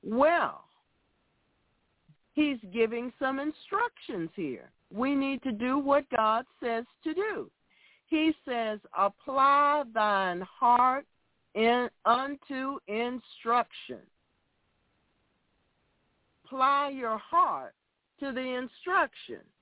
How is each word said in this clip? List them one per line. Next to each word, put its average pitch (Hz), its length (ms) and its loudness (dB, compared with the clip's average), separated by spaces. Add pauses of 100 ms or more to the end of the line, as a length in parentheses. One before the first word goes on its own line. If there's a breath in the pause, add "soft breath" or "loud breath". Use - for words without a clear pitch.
Well, 254 600 2 (1700)
he's 285 260 0 (120)
giving 233 460 -2
some 269 220 -2
instructions 302 960 -6
here. 123 360 -8 (200)
We 254 220 -2
need 269 300 -2
to 269 80 -4
do 247 260 -2
what 277 320 0
God 226 360 0 (140)
says 233 260 -4 (180)
to 320 100 -6
do. 370 380 -6 (560 soft breath)
He 311 260 2 (100)
says, 226 360 -4 (140)
"Apply 277 920 2 (100)
thine 196 480 0
heart 254 640 2 (480)
in, 233 380 2 (140)
unto 269 840 -2
instruction." 233 1120 -4 (2500)
Apply 277 460 0
your 240 300 -6
heart 208 560 0 (440)
to 277 120 -6
the 247 100 -6
instruction. 254 1000 -4 (200)